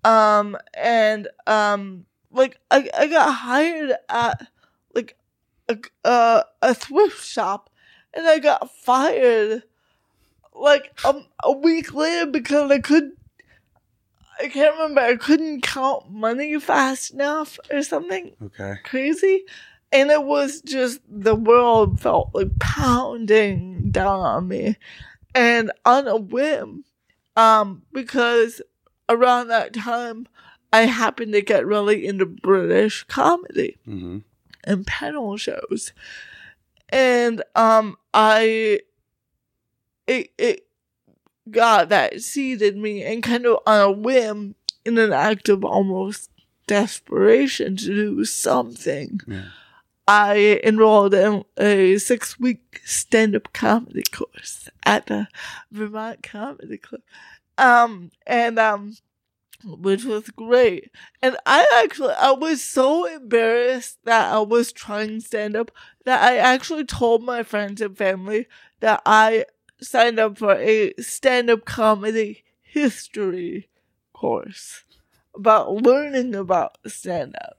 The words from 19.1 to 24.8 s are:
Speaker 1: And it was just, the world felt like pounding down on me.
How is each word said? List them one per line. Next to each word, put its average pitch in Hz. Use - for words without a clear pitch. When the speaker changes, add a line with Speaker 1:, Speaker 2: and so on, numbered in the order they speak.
Speaker 1:
And 277
it 302
was 285
just, 262
the 208
world 226
felt -
like -
pounding 214
down 190
on 170
me. 196